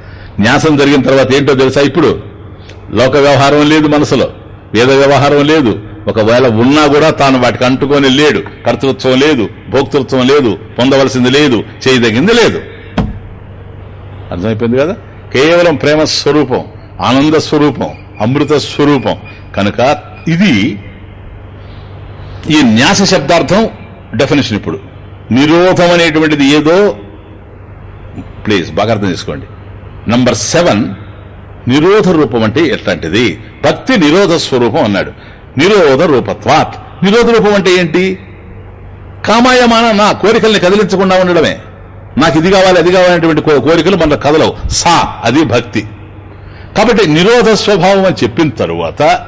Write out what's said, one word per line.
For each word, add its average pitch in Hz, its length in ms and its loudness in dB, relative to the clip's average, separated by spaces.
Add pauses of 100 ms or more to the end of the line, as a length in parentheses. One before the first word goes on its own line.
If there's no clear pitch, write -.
(420)
న్యాసం 147 360 2
జరిగిన 143 260 2
తర్వాత 127 300 2
ఏంటో 139 220 2
తెలుసా? 131 260 2
ఇప్పుడు 139 300 2 (840)
లోక 123 240 0
వ్యవహారం 143 520 2
లేదు 151 200 2
మనసులో, 147 400 0 (440)
వేద 120 200 2
వ్యవహారం 139 540 4
లేదు. 147 260 2 (360)
ఒకవేళ 113 460 2
ఉన్నా 139 320 2
కూడా 147 240 4
తాను 135 280 0
వాటికి 123 260 0
అంటుకొని 135 440 0
లేడు. 135 320 2 (220)
కర్తృత్వం 127 580 -2
లేదు, 139 240 2 (260)
భోక్తృత్వం 135 560 0
లేదు, 131 260 2 (200)
పొందవలసింది 127 580 2
లేదు, 135 280 2 (200)
చేయదగింది 127 560 2
లేదు. 214 260 2 (1700)
అర్థమైపోయింది 110 480 -2
కదా? 160 160 -2 (380)
కేవలం 165 440 2
ప్రేమ 147 280 0
స్వరూపం, 139 580 -2 (380)
ఆనంద 156 380 2
స్వరూపం, 143 520 0 (300)
అమృత 135 320 0 (100)
స్వరూపం. 135 540 0 (380)
కనుక 98 240 -2 (500)
ఇది 165 260 2 (2000)
ఈ 156 120 2
న్యాస 131 400 2
శబ్దార్థం 170 600 2 (520)
డెఫినేషన్. 131 420 0
ఇప్పుడు 82 220 -6 (540)
నిరోధం 170 580 4
అనేటువంటిది 156 580 2
ఏదో, 151 280 4 (1600)
ప్లీజ్ 95 320 -2
బాగా 101 200 -2
అర్థం 101 180 -2
చేసుకోండి. 87 360 -8 (640)
నంబర్ 120 320 2
సెవెన్, 160 400 0 (840)
నిరోధ 170 400 2
రూపం 139 360 0
అంటే 113 220 0
ఎట్లాంటిది? 95 580 -2 (380)
భక్తి 160 360 -2
నిరోధ 165 360 2
స్వరూపం 123 500 0
అన్నాడు. 92 280 -2 (460)
నిరోధ 160 440 4
రూపత్వాత్. 127 720 0 (280)
నిరోధ 226 280 2
రూపం 208 240 2
అంటే 190 200 0
ఏంటి? 180 300 0 (1200)
కామాయమాన 240 680 2
నా 208 200 2
కోరికల్ని 214 480 2
కదిలించకుండా 185 560 2
ఉండడమే. 170 380 0 (640)
నాకు 160 200 2
ఇది 165 120 2
కావాలి, 185 280 4
అది 170 140 2
కావాలనేటువంటి 170 500 2
కో-, 147 180 2
కోరికలు 165 360 2
మన 156 180 0
కదలవు. 143 400 0 (160)
సా, - 260 0 (280)
అది 123 200 2
భక్తి. 117 380 -4 (880)
కాబట్టి 220 360 2
నిరోధ 208 440 2
స్వభావం 190 560 2
అని 180 180 -2
చెప్పిన 156 260 0
తరువాత 85 520 -4 (240)